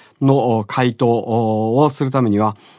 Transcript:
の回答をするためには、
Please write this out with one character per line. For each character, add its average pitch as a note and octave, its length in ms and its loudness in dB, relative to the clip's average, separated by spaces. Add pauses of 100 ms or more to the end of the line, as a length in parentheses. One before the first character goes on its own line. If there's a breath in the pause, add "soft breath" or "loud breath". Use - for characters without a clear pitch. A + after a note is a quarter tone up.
(200 loud breath)
の B2 460 2
回 B2 300 -2
答 C3 120 -2
を A2+ 840 0
す - 80 -6
る C3+ 80 -4
た C3 100 -2
め A#2+ 100 0
に G2+ 80 0
は、 G#2+ 180 -2 (220 soft breath)